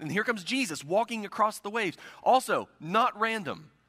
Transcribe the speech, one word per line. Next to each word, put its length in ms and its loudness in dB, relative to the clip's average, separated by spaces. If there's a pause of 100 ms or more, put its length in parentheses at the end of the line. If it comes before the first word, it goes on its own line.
and 120 -4
here 100 2
comes 220 -2
Jesus 400 -2
walking 400 0
across 360 0
the 100 -8
waves. 260 -2 (260)
Also, 460 4 (100)
not 400 2
random, 520 -4 (180)